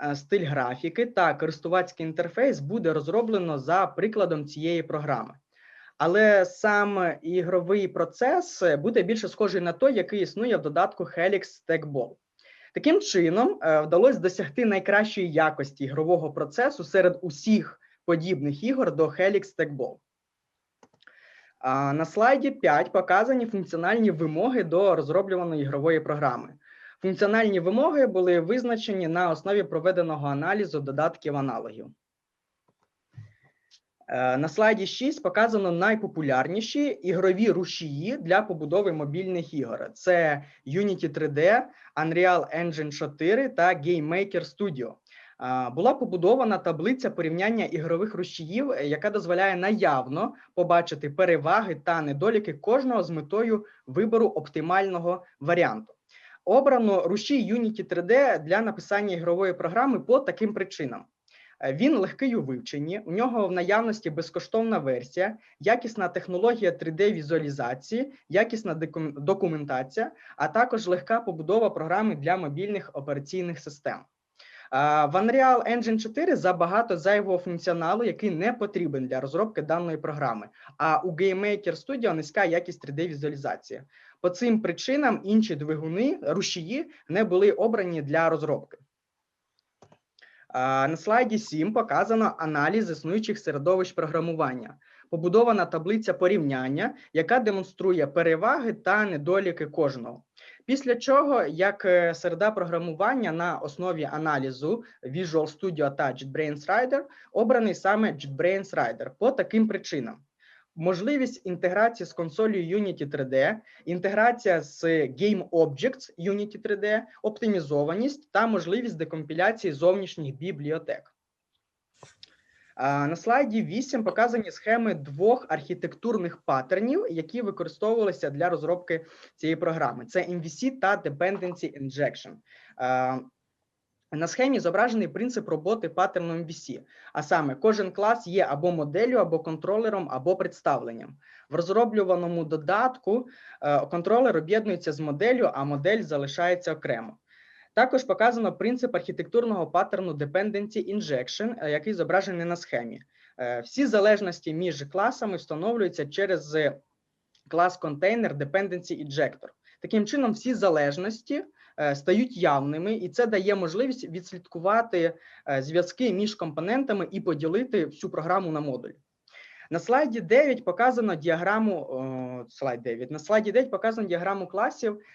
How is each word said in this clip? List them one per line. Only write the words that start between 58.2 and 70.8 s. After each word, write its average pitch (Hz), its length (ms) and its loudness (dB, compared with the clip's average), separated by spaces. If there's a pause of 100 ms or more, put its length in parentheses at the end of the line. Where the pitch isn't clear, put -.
для 175 220 0
написання 202 540 -2
ігрової 175 380 0
програми 214 460 0
по 254 200 4
таким 208 340 -2
причинам. 165 520 -8 (540)
Е, 135 140 -4
він 254 240 4
легкий 220 380 -2
у 170 80 -2
вивченні, 143 600 -8
у 165 60 -10
нього 226 360 0
в 180 40 -2
наявності 202 580 0
безкоштовна 185 680 -2
версія, 147 600 -2 (220)
якісна 220 480 0
технологія 185 640 0
три 165 200 -6
Д 196 200 2
візуалізації, 156 1000 -4 (160)
якісна 214 440 0
декум-, 156 400 -6
документація, 151 1000 -2 (260)
а 151 100 0
також 220 400 0